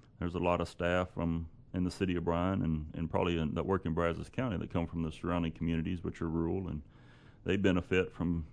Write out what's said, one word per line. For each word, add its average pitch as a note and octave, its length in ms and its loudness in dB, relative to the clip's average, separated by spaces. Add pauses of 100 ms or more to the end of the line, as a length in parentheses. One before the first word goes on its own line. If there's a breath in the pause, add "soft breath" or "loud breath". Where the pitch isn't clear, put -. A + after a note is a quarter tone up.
(180 soft breath)
there's E2+ 160 -4
a F2+ 40 -2
lot F2 220 4
of E2+ 80 0
staff F2+ 460 0
from, E2 340 0 (240)
in F#2 100 0
the F2+ 80 2
city F#2 260 0
of E2+ 100 -2
Bryan F2 360 2
and, D#2 320 0
and E2 160 -4
probably F2+ 280 2
in, D#2 160 0
that D#2+ 100 0
work F#2+ 220 0
in D#2+ 80 0
Brazos E2+ 340 0
County A#2 300 -4
that - 120 -6
come E2+ 160 0
from E2 160 -4
the D#2+ 80 -2
surrounding F2 420 -2
communities, E2 520 -2
which - 160 -6
are E2+ 80 -2
rural, E2 400 0
and D2+ 140 -6 (640 loud breath)
they F2+ 100 4
benefit F#2 560 4
from E2 400 0